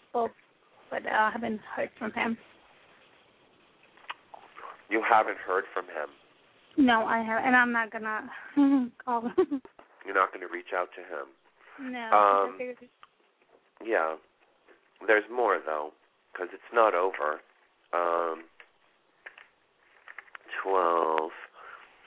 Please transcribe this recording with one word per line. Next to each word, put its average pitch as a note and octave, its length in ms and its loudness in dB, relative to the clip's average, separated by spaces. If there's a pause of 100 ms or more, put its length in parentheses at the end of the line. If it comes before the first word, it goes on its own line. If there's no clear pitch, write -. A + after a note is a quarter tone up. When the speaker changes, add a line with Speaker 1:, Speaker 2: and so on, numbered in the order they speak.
Speaker 1:
spoke, A#3 220 -2 (580)
but, - 160 -8
uh, G#3+ 260 2
haven't A3+ 300 -6 (140)
heard A#3 220 -4
from A3+ 160 -8
him. A3+ 240 -2 (2500)
Speaker 2:
You G#2+ 180 0
haven't A2 300 4
heard F#2+ 260 -2 (100)
from F2+ 120 -6
him? E2 240 -8 (680)
Speaker 1:
No, A#3+ 300 4
I A#3 180 0
haven't, A3+ 220 -2
and B3+ 100 4
I'm B3 160 4
not A3+ 200 -2
gonna A3 380 -8 (260)
<laughs> C#4 360 4 (140)
call A#3 160 -2
him. C4+ 400 0 (440)
Speaker 2:
You're G2 100 -4
not F#2+ 180 4
gonna F#2 180 -10
reach F2 240 -10
out F2+ 200 -2
to F2+ 60 -16
him? F2 920 -14
Speaker 1:
No. B3 60 -8
Speaker 2:
Um, A3+ 120 -4
Speaker 1:
I G3 460 6
figured B3 200 -10 (1080)
Speaker 2:
yeah. E2+ 300 0 (920)
There's G#2+ 160 6 (100)
more, G#2+ 320 2
though, D2+ 260 -6 (440)
'cause F2+ 180 -6
it's F#2 80 -18 (120)
not A2 200 6
over. E2+ 480 0 (520)
Um, E2+ 500 -2 (2250)
twelve. E2+ 680 2 (760)